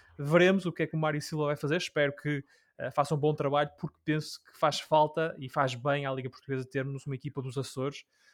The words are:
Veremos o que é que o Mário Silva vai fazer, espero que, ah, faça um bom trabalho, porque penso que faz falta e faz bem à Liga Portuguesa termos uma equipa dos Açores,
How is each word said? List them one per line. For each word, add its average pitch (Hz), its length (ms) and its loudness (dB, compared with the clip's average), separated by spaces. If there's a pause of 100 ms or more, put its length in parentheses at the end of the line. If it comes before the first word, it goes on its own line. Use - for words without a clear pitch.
(180)
Veremos 180 480 6
o 165 60 -2
que 170 100 -2
é 156 40 0
que 156 100 -4
o - 20 0
Mário 151 240 0
Silva 151 240 -2
vai 147 100 0
fazer, 147 200 0
espero 143 380 0
que, 147 300 -4 (340)
ah, 131 120 -6
faça 165 240 0
um 147 40 2
bom 151 160 2
trabalho, 147 440 0
porque - 260 -10
penso 151 400 -4
que - 140 -20
faz 156 220 0
falta 156 580 2
e 135 100 -8
faz 131 260 0
bem 139 300 0
à 135 80 -2
Liga 131 160 -6
Portuguesa 131 380 -6
termos 139 400 -6
uma 139 80 -4
equipa 139 260 -8
dos 127 160 -6
Açores, 135 480 -6 (300)